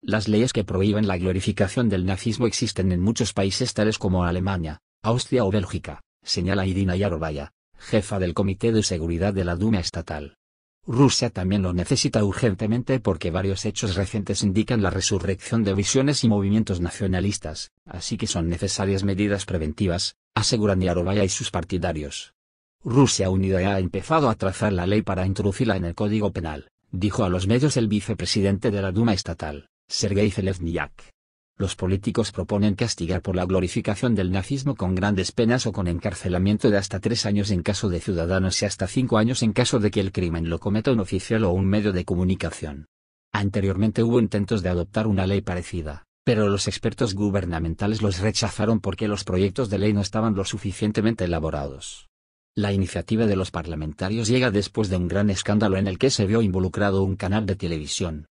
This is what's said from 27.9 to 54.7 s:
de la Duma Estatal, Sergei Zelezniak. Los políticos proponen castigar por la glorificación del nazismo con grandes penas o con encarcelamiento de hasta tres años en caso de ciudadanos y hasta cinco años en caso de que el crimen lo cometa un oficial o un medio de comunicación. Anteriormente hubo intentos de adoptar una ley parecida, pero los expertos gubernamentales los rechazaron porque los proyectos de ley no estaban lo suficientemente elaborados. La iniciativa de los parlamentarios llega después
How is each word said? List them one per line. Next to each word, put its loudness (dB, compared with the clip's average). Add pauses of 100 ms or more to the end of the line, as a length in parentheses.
de -2
la -2
Duma 2
Estatal, -6 (220)
Sergei 0
Zelezniak. -4 (680)
Los -2
políticos -2
proponen 0
castigar -2
por -2
la 0
glorificación 0
del 0
nazismo -2
con -2
grandes 0
penas 2
o -2
con -2
encarcelamiento 0
de 4
hasta -2
tres 0
años 0
en 0
caso 0
de -2
ciudadanos 0
y 0
hasta -4
cinco 0
años 2
en 2
caso 2
de 2
que 0
el 0
crimen -2
lo -2
cometa 0
un 4
oficial 0
o 4
un 2
medio 2
de 0
comunicación. -2 (480)
Anteriormente 0
hubo 4
intentos 0
de 0
adoptar -2
una 2
ley 0
parecida, -8 (200)
pero 4
los 0
expertos -2
gubernamentales 0
los 0
rechazaron 0
porque -4
los -2
proyectos 0
de 0
ley 2
no 2
estaban 0
lo -2
suficientemente -2
elaborados. -4 (460)
La 0
iniciativa 0
de 4
los 0
parlamentarios -4
llega 4
después 0